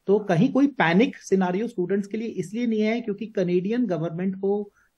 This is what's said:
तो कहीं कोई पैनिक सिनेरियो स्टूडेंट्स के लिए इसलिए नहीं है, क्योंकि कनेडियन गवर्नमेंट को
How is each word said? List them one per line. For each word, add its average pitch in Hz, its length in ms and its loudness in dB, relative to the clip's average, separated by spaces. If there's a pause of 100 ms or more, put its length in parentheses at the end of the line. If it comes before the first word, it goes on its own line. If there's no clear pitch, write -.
तो 196 120 4
कहीं 202 340 2
कोई 277 140 4
पैनिक 185 500 2
सिनेरियो 190 520 0
स्टूडेंट्स 196 400 -4
के - 80 -8
लिए 220 120 -6
इसलिए 208 380 -6
नहीं 220 140 0
है, 220 200 0
क्योंकि 220 260 -6
कनेडियन 196 600 0
गवर्नमेंट 180 540 -2
को 202 320 -2 (260)